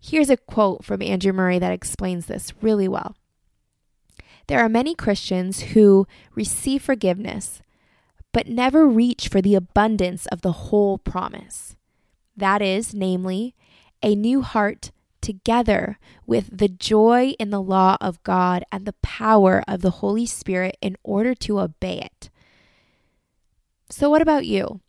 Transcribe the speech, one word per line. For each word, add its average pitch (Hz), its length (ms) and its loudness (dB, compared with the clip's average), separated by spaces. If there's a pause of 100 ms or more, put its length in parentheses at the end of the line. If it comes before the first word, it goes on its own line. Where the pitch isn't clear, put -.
Here's 294 300 0
a 254 60 6
quote - 480 -2
from 202 180 -6
Andrew 190 300 -2
Murray 185 260 0
that 180 140 -2
explains 180 540 -8
this - 260 -10 (100)
really 214 240 0
well. 190 300 -6 (1300)
There 247 140 0
are 226 80 4
many 254 260 0
Christians 190 680 -4
who 196 460 6 (300)
receive 262 460 -4
forgiveness, 202 800 -4 (720)
but - 160 -4
never 262 380 4
reach 240 420 2
for 196 120 0
the 202 140 2
abundance 196 720 0
of 170 140 -8
the 180 120 -2
whole 202 460 0
promise. - 760 -6 (600)
That 196 260 0
is, 196 320 -2
namely, 185 600 -4 (480)
a 208 120 2
new 240 280 0
heart - 480 -4 (300)
together 214 760 -2 (280)
with 226 300 -2
the 208 120 2
joy 226 680 2
in 208 120 -6
the 202 120 -2
law 190 380 4
of 190 240 -6
God 180 480 0
and 196 140 -8
the 202 160 -8
power 202 680 4
of 185 140 -4
the 185 80 4
Holy 214 360 -2
Spirit 185 560 -4
in 196 220 -6
order 220 300 -2
to 208 260 -4
obey 180 400 -6
it. - 300 -18 (1600)
So 285 220 0
what 311 120 4
about 302 240 2
you? 196 420 -4